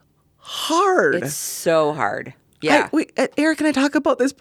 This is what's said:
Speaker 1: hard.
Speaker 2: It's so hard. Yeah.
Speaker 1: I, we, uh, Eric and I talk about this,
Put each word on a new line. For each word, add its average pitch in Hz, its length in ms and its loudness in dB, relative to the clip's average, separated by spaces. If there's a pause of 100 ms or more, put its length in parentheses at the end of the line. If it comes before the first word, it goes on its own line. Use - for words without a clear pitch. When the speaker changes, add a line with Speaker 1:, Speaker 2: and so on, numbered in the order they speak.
(360)
Speaker 1:
hard. 330 800 0
Speaker 2:
It's 147 180 -4
so 156 600 0
hard. 107 400 -4 (260)
Yeah. 294 260 2
Speaker 1:
I, - 100 -4
we, 320 100 0 (100)
uh, 262 200 0
Eric 311 240 0
and 302 80 2
I 294 40 2
talk 277 220 0
about - 240 0
this, 262 220 0